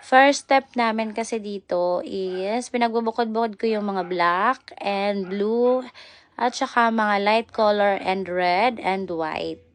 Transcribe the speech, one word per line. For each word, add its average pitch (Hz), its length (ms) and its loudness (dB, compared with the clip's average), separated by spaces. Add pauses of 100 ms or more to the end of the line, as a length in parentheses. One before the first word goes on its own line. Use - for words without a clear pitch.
First 277 400 6
step 269 320 2
namin 220 400 -2
kasi 226 240 -4
dito 180 640 -4
is 190 640 -6
pinagbubukod-bukod 226 880 -2
ko - 80 -6
yung 208 240 0
mga 190 160 -4
black 180 720 0
and 202 560 -2
blue 233 480 0 (560)
at 247 160 0
saka 240 400 0
mga 208 320 0
light 220 320 2
color 208 480 2
and 190 240 -2
red 180 560 0
and 190 240 -2
white. 160 560 -6 (100)